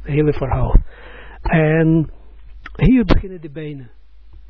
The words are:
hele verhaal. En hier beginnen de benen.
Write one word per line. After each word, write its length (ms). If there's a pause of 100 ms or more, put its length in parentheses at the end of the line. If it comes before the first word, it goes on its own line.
hele 320
verhaal. 420 (680)
En 680 (640)
hier 300
beginnen 360
de 100
benen. 380 (600)